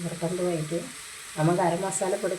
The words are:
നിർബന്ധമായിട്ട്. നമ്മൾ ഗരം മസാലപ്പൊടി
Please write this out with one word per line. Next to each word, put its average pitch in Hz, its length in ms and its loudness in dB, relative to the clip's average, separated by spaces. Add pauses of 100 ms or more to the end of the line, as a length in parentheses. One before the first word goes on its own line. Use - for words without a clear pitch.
നിർബന്ധമായിട്ട്. 170 760 -2 (580)
നമ്മൾ 160 240 6
ഗരം 170 260 2
മസാലപ്പൊടി 190 520 0